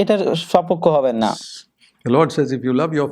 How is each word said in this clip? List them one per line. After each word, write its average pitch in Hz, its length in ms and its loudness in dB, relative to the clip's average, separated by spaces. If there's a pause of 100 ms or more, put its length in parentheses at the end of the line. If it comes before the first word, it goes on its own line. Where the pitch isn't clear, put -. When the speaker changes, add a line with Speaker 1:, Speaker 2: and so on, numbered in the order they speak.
Speaker 1:
এটার 202 200 2 (320)
সপক্ষ 175 340 2
হবেন 131 360 2
না। 101 80 0 (760)
Speaker 2:
the 120 120 0
Lord 156 140 4
says, 147 200 -2
If 127 120 -4
you 127 100 -2
love 156 200 0
your 143 180 -2